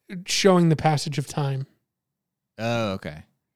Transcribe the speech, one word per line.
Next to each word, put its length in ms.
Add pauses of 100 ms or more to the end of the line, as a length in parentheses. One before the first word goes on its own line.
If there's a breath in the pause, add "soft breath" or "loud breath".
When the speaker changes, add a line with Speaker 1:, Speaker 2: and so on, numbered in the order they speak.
(240)
Speaker 1:
showing 440
the 80
passage 420
of 80
time. 400 (920)
Speaker 2:
Oh, 340
okay. 320 (320)